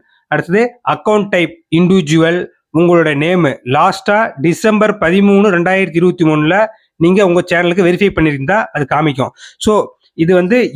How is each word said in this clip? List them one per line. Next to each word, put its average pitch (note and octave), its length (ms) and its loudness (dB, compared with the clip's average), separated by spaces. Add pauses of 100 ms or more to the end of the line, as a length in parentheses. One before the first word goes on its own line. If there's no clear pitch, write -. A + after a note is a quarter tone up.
(300)
அடுத்தது E3+ 320 -2 (300)
அக்கவுண்ட் G3+ 420 -2
டைப் E3+ 180 -2 (260)
இண்டிவிஜுவல், E3+ 640 2 (380)
உங்களோட E3+ 320 2 (120)
நேம். E3+ 240 0 (300)
லாஸ்டா F#3+ 420 0 (280)
டிசம்பர் G#3+ 560 0
பதிமூணு G3 440 2 (100)
ரெண்டாயிரத்தி F3+ 440 -2
இருபத்தி F3+ 300 0
மூணுல D#3 260 0 (480)
நீங்க F#3+ 240 4
உங்க F3 140 0 (100)
சேனலுக்கு F3 360 0
வெரிஃபை F3+ 280 0
பண்ணிருந்தா D#3 420 0 (160)
அது D3 200 -4
காமிக்கும். C#3 380 -2 (340)
So, G#3+ 80 2 (440)
இது E3 220 2
வந்து F3+ 180 0 (180)